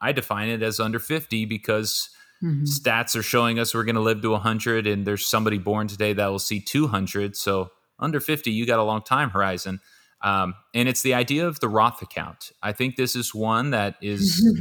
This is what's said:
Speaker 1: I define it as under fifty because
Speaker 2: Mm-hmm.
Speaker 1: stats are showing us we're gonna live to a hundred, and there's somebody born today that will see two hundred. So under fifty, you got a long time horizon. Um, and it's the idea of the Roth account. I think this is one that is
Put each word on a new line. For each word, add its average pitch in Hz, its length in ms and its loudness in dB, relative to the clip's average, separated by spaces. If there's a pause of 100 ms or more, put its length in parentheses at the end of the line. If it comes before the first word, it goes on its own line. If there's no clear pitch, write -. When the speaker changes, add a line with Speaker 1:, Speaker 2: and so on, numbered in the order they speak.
Speaker 1:
I 131 120 0
define 110 360 -2
it 113 140 -4
as 110 180 0
under 113 180 -2
fifty 131 460 -4
because 110 640 -2 (320)
Speaker 2:
Mm-hmm. 147 260 0
Speaker 1:
stats 120 500 0
are 110 60 0
showing 117 360 2
us 117 160 0
we're 113 80 0
gonna 113 180 0
live 110 220 2
to 113 100 2
a 104 60 4
hundred, 110 480 0
and 101 180 0
there's 101 220 -2
somebody 107 320 2
born 104 300 -2
today 104 240 0
that 101 160 0
will 98 100 -2
see 104 220 -4
two 147 260 0
hundred. 101 480 -2
So 95 380 -2 (260)
under 147 220 -2
fifty, 147 320 -4
you 110 120 0
got 117 140 2
a 107 60 4
long 107 180 0
time 131 280 0
horizon. 95 500 -2 (420)
Um, 95 320 0 (180)
and 120 160 2
it's 127 140 0
the 131 120 2
idea 143 340 0
of 151 100 -6
the 117 100 0
Roth 110 320 4
account. - 520 -10 (100)
I 107 100 -4
think 127 220 -2
this 127 220 -2
is 117 180 -4
one 113 360 0
that 104 300 0
is 131 400 0 (200)